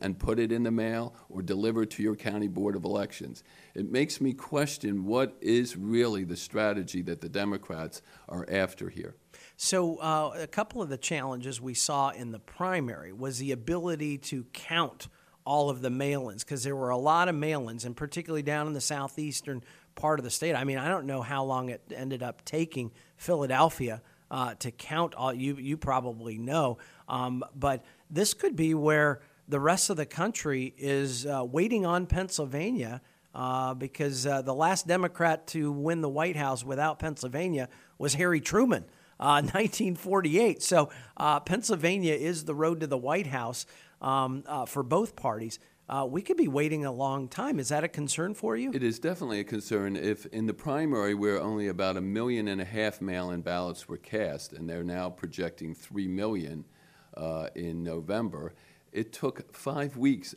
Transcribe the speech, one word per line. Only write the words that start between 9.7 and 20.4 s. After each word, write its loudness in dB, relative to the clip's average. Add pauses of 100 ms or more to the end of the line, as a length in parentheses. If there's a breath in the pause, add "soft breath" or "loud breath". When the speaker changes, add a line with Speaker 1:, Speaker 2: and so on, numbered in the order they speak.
Speaker 2:
uh, 2
a -6
couple -4
of -4
the -4
challenges -4
we -8
saw 2
in -8
the -10
primary -4
was -6
the -4
ability -2
to -6
count -2 (380 soft breath)
all 4
of -4
the 0
mail-ins, -2
'cause -6
there -2
were -2
a 2
lot 4
of 0
mail-ins, -2
and -6
particularly -4
down 0
in -4
the -4
southeastern -4 (320 loud breath)
part 2
of -4
the -6
state. 0